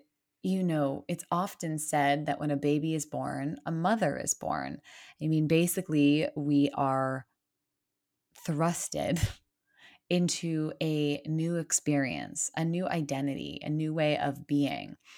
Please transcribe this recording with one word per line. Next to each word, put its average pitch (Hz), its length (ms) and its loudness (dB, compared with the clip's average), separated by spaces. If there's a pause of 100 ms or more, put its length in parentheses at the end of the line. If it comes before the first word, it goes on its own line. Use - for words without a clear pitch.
(420)
you 185 220 0
know, 151 440 0
it's - 240 -6
often 175 460 -2
said 147 480 2
that 151 140 -2
when 151 120 -2
a 143 60 0
baby 151 380 0
is 147 100 -4
born, 135 600 -6
a 160 60 -2
mother 165 460 2
is - 160 -2
born. - 460 -4 (420)
I 156 60 0
mean, 156 200 4
basically, 156 880 4
we 143 380 4
are 135 540 0 (1200)
thrusted 156 720 -2 (500)
<laughs> - 400 -16
into 165 640 0 (100)
a 151 440 0
new 160 320 0
experience, 139 960 -2
a 160 80 0
new 170 240 0
identity, 143 720 -4
a - 80 -6
new 156 240 0
way 151 240 2
of 139 300 -4
being. 143 480 0 (220)